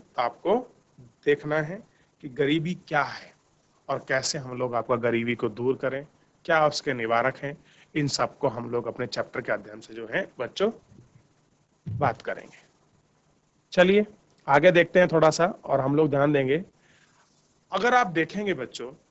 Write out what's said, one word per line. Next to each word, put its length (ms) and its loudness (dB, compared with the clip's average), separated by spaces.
आपको 380 0
देखना 340 0
है 220 -6
कि 80 -12
गरीबी 420 0
क्या 160 0
है 300 -14
और 180 -6
कैसे 300 -2
हम 200 -10
लोग 180 -4
आपका 220 0
गरीबी 380 0
को 160 -2
दूर 260 -2
करें, 280 -6
क्या 220 4
उसके 260 -4
निवारक 440 0
हैं, 200 -10
इन 140 0
सबको 400 -2
हम 220 -8
लोग 160 -4
अपने 200 -6
चैप्टर 340 -8
के 100 -4
अध्ययन 280 -8
से 140 -20
जो 140 -12
है 200 -4
बच्चों 320 -2
बात 340 -2
करेंगे। 420 -12
चलिए 320 6
आगे 240 6
देखते 280 4
हैं 80 6
थोड़ा 240 4
सा, 140 2
और 360 -2
हम 140 0
लोग 140 4
ध्यान 240 2
देंगे। 300 0
अगर 240 0
आप 140 4
देखेंगे 460 -2
बच्चों 360 -10